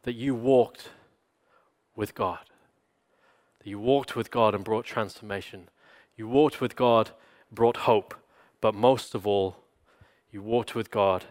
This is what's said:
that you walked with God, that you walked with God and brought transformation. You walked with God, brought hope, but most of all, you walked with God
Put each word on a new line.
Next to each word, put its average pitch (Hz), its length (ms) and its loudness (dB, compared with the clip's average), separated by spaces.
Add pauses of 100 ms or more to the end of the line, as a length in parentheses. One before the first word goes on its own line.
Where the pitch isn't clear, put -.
that 123 120 -8
you 127 220 -4
walked 123 540 2 (1040)
with 104 200 -8
God, 92 340 -6 (1080)
that - 80 -20
you 101 120 -12
walked 127 340 0
with 117 160 -6
God 110 240 2
and 98 120 -6
brought 110 180 -2
transformation. 101 880 -10 (460)
You 110 120 -12
walked 135 340 2
with 123 140 -4
God, 117 340 4 (420)
brought 117 260 2
hope, 110 360 2 (480)
but 110 140 0
most 123 400 2
of 98 100 -8
all, 98 380 0 (680)
you 101 120 -16
walked 113 320 -4
with 113 160 -6
God 98 400 0